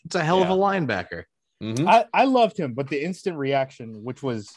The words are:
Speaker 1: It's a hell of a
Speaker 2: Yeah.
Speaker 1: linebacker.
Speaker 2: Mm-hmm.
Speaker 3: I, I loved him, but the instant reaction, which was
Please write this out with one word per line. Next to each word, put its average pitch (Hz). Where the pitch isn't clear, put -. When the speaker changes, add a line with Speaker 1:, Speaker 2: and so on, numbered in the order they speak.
Speaker 1:
It's 165
a 175
hell 180
of 180
a 190
Speaker 2:
Yeah. 185
Speaker 1:
linebacker. 139
Speaker 2:
Mm-hmm. 117
Speaker 3:
I, 226
I 240
loved 247
him, 135
but 135
the 143
instant 180
reaction, 135
which 123
was 120